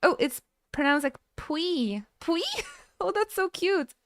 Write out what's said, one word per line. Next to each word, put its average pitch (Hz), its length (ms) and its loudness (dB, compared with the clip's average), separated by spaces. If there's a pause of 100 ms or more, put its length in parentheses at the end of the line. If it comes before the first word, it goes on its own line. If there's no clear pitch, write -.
Oh, 339 160 6
it's - 220 0 (320)
pronounced 285 320 2
like 277 140 -2 (180)
Pui. 294 680 -2 (160)
Pui? 339 260 0
<laughs> 762 40 -4 (540)
Oh, 359 60 0
that's 427 240 0
so 381 140 0
cute. 359 460 0 (120)